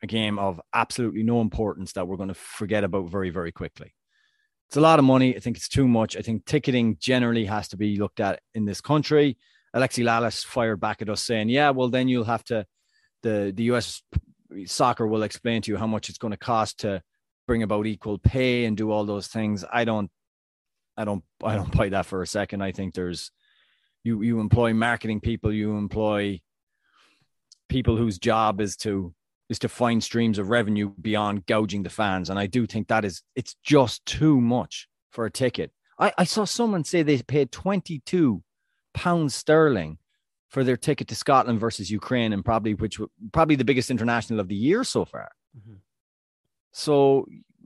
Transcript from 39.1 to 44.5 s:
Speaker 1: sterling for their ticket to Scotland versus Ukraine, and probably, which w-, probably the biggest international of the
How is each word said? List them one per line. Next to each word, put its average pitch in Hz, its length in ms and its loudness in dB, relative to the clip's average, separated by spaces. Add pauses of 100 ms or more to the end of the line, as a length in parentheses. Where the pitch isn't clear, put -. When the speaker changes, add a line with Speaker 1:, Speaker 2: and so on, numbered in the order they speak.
Speaker 1:
sterling 127 640 2 (540)
for 135 140 0
their 123 120 2
ticket - 320 -2
to 113 60 -10
Scotland 120 460 2
versus 107 300 -4
Ukraine, 110 440 -2
and 98 100 -4
probably, 110 300 0
which 107 220 -6
w-, 107 140 -10 (220)
probably 156 240 4
the 127 80 2
biggest 123 260 0
international 117 480 -2
of 95 100 -4
the 101 60 -4